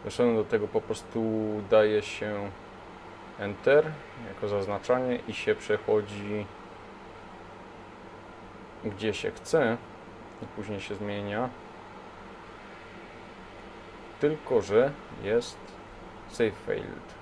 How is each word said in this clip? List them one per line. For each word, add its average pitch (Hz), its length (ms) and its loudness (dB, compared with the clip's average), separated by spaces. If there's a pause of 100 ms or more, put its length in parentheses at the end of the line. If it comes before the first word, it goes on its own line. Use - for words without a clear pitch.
Doszedłem 117 320 4
do 107 80 6
tego, 107 240 4
po 107 120 4
prostu - 420 -2 (480)
daje 107 320 10
się 101 480 -2 (880)
Enter 139 520 6 (380)
jako 101 200 -4
zaznaczanie 104 720 2 (100)
i 104 60 -4
się 107 200 2
przechodzi 104 920 2 (2500)
gdzie 104 300 0
się - 160 0
chce 120 460 4 (680)
i 120 40 -8
później 101 340 -6
się 104 140 -6
zmienia. 101 540 -2 (2750)
Tylko 147 420 4
że 110 280 8 (320)
jest 113 360 2 (680)
save 110 280 2 (100)
failed. - 540 -4